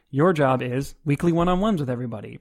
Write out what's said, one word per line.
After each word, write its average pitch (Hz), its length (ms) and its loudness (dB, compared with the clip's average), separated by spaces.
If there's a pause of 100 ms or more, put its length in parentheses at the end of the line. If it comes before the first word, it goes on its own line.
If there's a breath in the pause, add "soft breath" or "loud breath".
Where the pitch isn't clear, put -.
(120)
your 151 200 4
job 135 300 2
is 127 320 -4 (120)
weekly 151 260 0
one-on-ones 180 480 2
with 131 100 -4
everybody, 117 520 -8